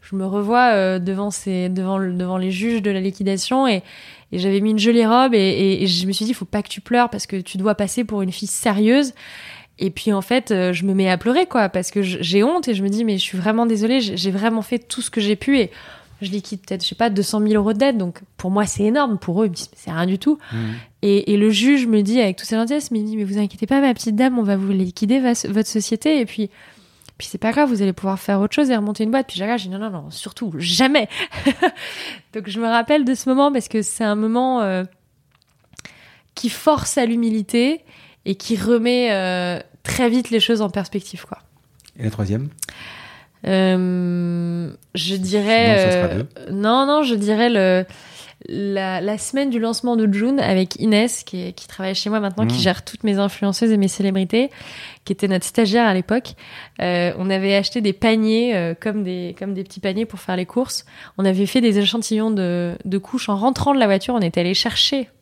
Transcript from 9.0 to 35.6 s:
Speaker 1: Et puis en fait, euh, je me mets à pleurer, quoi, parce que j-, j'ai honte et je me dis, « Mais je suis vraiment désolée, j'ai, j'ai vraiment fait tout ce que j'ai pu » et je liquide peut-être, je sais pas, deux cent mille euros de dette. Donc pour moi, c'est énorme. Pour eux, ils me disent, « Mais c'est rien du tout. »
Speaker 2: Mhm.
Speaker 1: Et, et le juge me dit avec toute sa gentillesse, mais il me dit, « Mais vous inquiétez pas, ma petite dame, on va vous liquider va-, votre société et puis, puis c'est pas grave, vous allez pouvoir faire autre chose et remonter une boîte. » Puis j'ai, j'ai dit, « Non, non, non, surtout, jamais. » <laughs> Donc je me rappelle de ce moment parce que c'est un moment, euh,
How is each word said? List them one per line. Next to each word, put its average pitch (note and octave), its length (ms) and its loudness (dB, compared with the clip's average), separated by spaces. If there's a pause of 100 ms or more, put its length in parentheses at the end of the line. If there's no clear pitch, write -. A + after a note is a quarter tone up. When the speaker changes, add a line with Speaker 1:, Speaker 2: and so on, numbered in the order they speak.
Speaker 1:
Et G3 100 -2
puis - 240 -2
en G3 80 0
fait, B3+ 300 0
euh, F#3 200 2
je F3 140 -2
me G3 80 2
mets F#3+ 160 2
à F#3 80 2
pleurer, C#4 300 2
quoi, A3 200 2
parce F3+ 220 -4
que G3+ 140 -2
j-, F#3 180 -2
j'ai F#3 220 2
honte D#4+ 240 0
et A#3 80 0
je F#3+ 80 -2
me G3 60 0
dis, « G#3+ 160 0
Mais G#3+ 120 0
je F#3+ 60 -2
suis - 140 -6
vraiment A3 280 0
désolée, A3+ 360 2
j'ai, G3+ 160 -4
j'ai F#3 140 -2
vraiment A3 300 0
fait A#3 180 -4
tout - 220 -8
ce - 80 -6
que - 100 -4
j'ai G#3 160 2
pu » C#4 240 0
et F#3 120 0 (500)
je G3 100 -8
liquide G3 300 -8
peut-être, F#3+ 220 -8
je - 60 -4
sais - 60 -10
pas, A#3 140 2
deux G3+ 140 0
cent G#3+ 160 -2
mille G#3+ 160 2
euros G#3 180 2
de G#3 60 -2
dette. C4+ 180 2
Donc F3+ 220 -4 (180)
pour F#3 140 -4
moi, G3+ 140 2
c'est - 180 -2
énorme. A#3 340 2
Pour F3+ 240 -2
eux, A3 60 2
ils - 40 0
me D#3+ 40 -8
disent, « - 160 -14
Mais - 80 -20
c'est - 120 -12
rien E3 140 -2
du F#3+ 140 0
tout. » D4 180 2 (160)
Speaker 2:
Mhm. A2+ 60 -4 (420)
Speaker 1:
Et, G3+ 320 4
et G3+ 40 4
le G#3+ 120 6
juge B3 380 4
me G#3+ 140 4
dit G#3+ 200 2
avec F#3+ 160 2
toute - 100 -12
sa A3 100 -2
gentillesse, C4+ 340 -2
mais A3+ 80 -2
il G#3 40 -2
me G#3+ 40 -4
dit, « A3 100 -4
Mais G#3 60 -2
vous G3 160 -2
inquiétez G#3 280 -2
pas, C4+ 140 2
ma C4 120 4
petite A3 240 -2
dame, B3+ 200 2
on A3+ 60 0
va G3 140 2
vous G3 160 0
liquider G3 460 0
va-, B3+ 140 2 (160)
votre G#3 200 0
société A3+ 500 0
et A#3 60 2
puis, G#3 240 -6 (680)
puis - 100 -14
c'est - 120 -12
pas A3+ 120 0
grave, C#4+ 180 4
vous G#3+ 120 0
allez F#3+ 120 2
pouvoir G3 260 -4
faire G3+ 220 0
autre G3+ 120 0
chose D4 160 2
et B3 60 2
remonter G#3 300 -2
une A3 60 0
boîte. » C4 160 0
Puis - 120 -12
j'ai, G3 80 -4 (100)
j'ai G3 60 -6
dit, « F#3 60 -10
Non, F#3+ 100 -8
non, A3 100 -8
non, E3 220 -10
surtout, G3 480 -10
jamais. » A#3+ 500 2 (760)
<laughs> - 480 -16
Donc G#3+ 140 -8
je G3+ 120 -8
me A#3 80 0
rappelle A#3 380 2
de B3+ 100 2
ce - 120 -6
moment C#4 240 4
parce B3+ 160 -2
que A3 140 -2
c'est - 220 -4
un G#3 120 2
moment, A#3 460 0
euh, F#3 220 0 (1500)